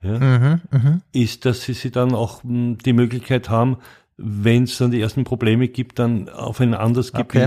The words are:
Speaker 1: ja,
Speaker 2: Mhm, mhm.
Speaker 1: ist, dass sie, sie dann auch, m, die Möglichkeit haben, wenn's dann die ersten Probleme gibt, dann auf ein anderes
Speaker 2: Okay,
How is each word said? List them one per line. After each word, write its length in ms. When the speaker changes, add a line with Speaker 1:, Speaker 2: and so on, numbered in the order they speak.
Speaker 1:
ja, 200
Speaker 2:
Mhm, 400
mhm. 320
Speaker 1:
ist, 320
dass 180
sie, 120
sie 160
dann 240
auch, 300
m, 340
die 140
Möglichkeit 580
haben, 280
wenn's 600
dann 140
die 80
ersten 240
Probleme 440
gibt, 300
dann 300
auf 320
ein 120
anderes 420
Speaker 2:
Okay, 320